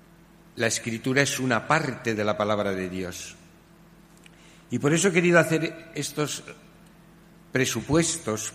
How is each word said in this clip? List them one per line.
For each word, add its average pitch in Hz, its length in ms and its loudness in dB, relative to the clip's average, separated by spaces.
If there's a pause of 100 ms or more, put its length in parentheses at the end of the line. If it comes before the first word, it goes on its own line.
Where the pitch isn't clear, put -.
(560)
La 117 100 0
Escritura 120 560 0
es - 160 0
una 127 280 0
parte 135 480 0
de 104 100 0
la 104 120 0
palabra 104 360 0
de 92 180 -4
Dios. 90 460 -8 (1300)
Y 113 100 -2
por 143 120 2
eso 170 160 4
he 180 40 2
querido 170 260 6
hacer 160 560 0
estos - 480 -4 (1080)
presupuestos 131 1040 0